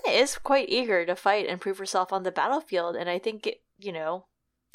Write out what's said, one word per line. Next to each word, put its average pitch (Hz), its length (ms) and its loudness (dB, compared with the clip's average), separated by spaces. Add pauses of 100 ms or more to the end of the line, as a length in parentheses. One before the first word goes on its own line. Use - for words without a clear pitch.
is 269 300 4
quite 277 320 2
eager 220 380 2
to 180 80 0
fight 202 320 2
and 180 120 -4
prove 196 200 -6
herself 190 340 -2
on 190 80 0
the 185 100 -2
battlefield, 175 640 0
and 175 140 -4
I 175 80 -2
think, 214 300 -6
it, - 160 -8 (160)
you 196 120 -8
know, 165 360 -6 (480)